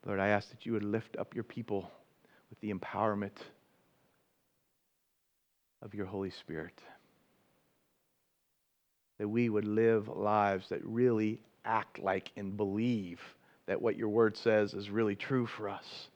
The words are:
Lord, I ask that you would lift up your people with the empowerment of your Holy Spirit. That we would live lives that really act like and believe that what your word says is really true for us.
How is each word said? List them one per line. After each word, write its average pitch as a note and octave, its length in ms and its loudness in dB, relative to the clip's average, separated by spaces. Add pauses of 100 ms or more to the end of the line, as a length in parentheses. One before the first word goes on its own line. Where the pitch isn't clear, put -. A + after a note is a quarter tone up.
Lord, G2 140 -2
I G2 100 4
ask G#2 200 2
that - 160 -18
you A2+ 80 -2
would G#2 100 0
lift G#2+ 320 -2
up - 180 -6
your A2+ 120 -6
people G#2 440 -4 (600)
with - 100 -20
the G#2+ 140 -4
empowerment G2+ 640 -2 (2500)
of G2+ 120 -14
your G2+ 120 -4
Holy G2 240 -4
Spirit. E2 480 -10 (2500)
That G#2+ 120 -2
we A#2 180 2
would G#2 180 2
live A2 440 4
lives G2+ 600 2
that - 140 -4
really A2 560 2 (240)
act A2 360 -2
like F#2+ 360 -2
and G2+ 220 -8
believe G#2 640 -2 (440)
that - 160 -2
what A2+ 140 0
your A2 140 -2
word A2 260 4
says G#2+ 380 4
is G2+ 160 -6
really G#2 260 2
true B2+ 300 0
for G#2+ 240 -6
us. - 460 -12